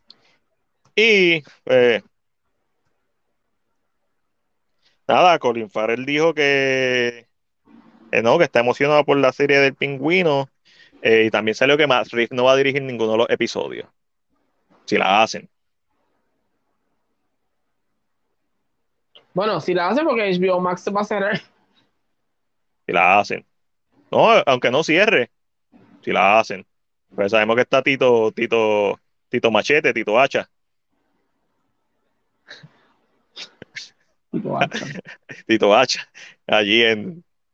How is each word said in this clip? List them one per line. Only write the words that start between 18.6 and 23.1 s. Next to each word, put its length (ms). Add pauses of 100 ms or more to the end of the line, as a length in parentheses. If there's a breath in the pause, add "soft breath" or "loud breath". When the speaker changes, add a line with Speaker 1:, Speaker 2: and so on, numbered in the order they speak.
Speaker 2:
Bueno, 280
si 120
la 160
hacen, 160
porque 240
H 100
B 120
O 80
Max 220
se 100
va 100
a 40
cerrar. 360 (1400)
Speaker 1:
Si 80
la 260